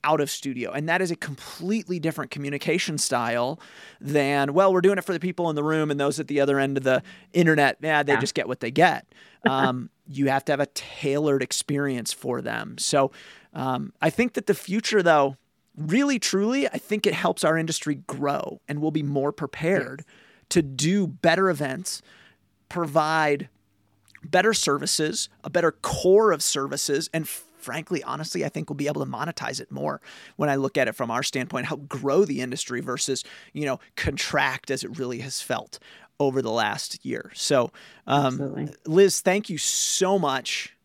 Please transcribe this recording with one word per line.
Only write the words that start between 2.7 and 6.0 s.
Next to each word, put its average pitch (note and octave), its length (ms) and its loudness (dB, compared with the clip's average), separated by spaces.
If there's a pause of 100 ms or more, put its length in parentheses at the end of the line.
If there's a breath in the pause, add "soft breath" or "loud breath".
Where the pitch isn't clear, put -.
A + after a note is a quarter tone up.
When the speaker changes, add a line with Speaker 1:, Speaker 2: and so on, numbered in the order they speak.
Speaker 1:
style A#2+ 640 0 (400 loud breath)
than, C#3+ 540 0
"Well, F#3+ 180 6
we're F#3 80 4
doing F#3+ 180 4
it F3 60 -6
for - 80 -6
the E3+ 80 -2
people F3 300 -2
in D3+ 80 -2
the D3 60 0
room D#3 280 2
and C#3+ 80 0
those C#3+ 220 0